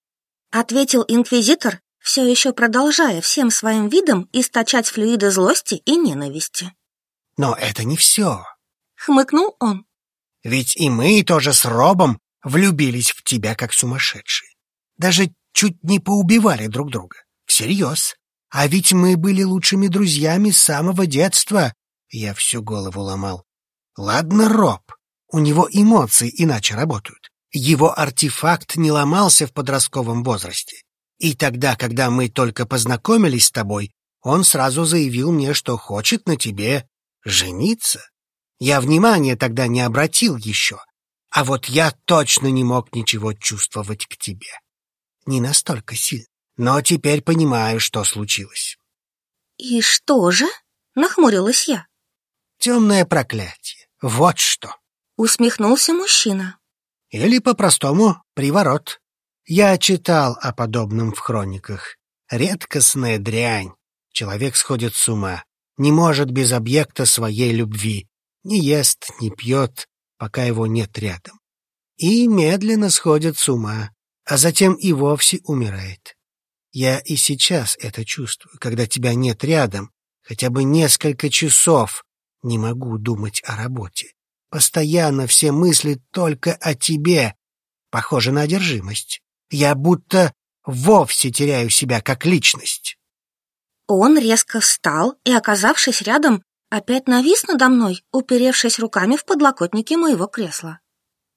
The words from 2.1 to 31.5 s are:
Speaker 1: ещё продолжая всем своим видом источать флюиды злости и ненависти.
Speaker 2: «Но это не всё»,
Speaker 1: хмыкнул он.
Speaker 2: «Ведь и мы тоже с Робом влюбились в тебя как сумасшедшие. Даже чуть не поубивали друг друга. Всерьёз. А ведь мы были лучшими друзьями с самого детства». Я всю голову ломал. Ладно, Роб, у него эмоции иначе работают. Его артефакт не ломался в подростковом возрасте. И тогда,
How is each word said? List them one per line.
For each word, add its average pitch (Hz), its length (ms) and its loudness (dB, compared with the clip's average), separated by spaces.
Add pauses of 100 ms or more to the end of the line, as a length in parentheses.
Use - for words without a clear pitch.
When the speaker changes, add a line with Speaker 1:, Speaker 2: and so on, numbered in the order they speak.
Speaker 1:
ещё 247 260 2
продолжая 247 680 2
всем 247 300 0
своим 220 380 0
видом 262 440 2
источать 240 560 -2
флюиды 214 400 0
злости 190 460 0
и 254 200 -2
ненависти. 156 800 -4 (640)
Speaker 2:
«Но 135 160 0
это 110 300 -6
не 127 120 -4
всё», 175 480 0 (520)
Speaker 1:
хмыкнул 294 640 2
он. 208 260 -4 (580)
Speaker 2:
«Ведь 123 320 -2
и 147 140 2
мы 147 320 4
тоже 147 320 2
с - 100 4
Робом 131 560 4 (240)
влюбились 139 680 2
в - 100 -10
тебя 110 320 -4
как 117 180 -8
сумасшедшие. - 800 -4 (480)
Даже 185 340 2 (200)
чуть - 320 -2
не 190 160 2
поубивали 196 640 2
друг 127 240 -6
друга. 104 280 -10 (280)
Всерьёз. 170 720 -2 (340)
А 139 160 0
ведь 175 280 2
мы 180 220 6
были 190 280 2
лучшими 190 460 0
друзьями 175 600 2
с - 80 2
самого 175 480 2
детства». 160 640 0 (380)
Я 107 240 -8
всю 113 300 -6
голову 98 380 -8
ломал. 95 440 -8 (500)
Ладно, 160 540 2
Роб, 196 420 2 (360)
у 156 100 -4
него 151 340 2
эмоции 208 640 4
иначе 135 380 0
работают. 120 560 -8 (240)
Его 143 440 2
артефакт 151 800 -2
не 156 140 2
ломался 160 540 2
в - 80 -10
подростковом 127 680 -4
возрасте. - 580 -6 (380)
И 156 160 -2
тогда, 127 400 -2